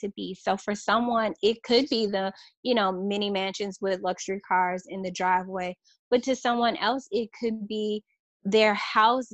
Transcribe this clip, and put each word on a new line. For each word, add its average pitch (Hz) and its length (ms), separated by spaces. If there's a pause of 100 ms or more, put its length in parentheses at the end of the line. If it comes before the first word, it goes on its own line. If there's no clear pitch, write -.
to 202 100
be. 190 240
So 190 240
for 208 160
someone, 226 680
it 226 200
could 240 260
be 226 160
the, 196 300 (280)
you 247 120
know, 202 180
mini 202 380
mansions 196 500
with 190 220
luxury 190 380
cars 185 460
in 190 140
the 185 100
driveway. 185 640 (360)
But 247 140
to 262 120
someone 240 400
else, 254 340
it 214 200 (100)
could 220 260
be 214 380 (400)
their 214 300
house 226 600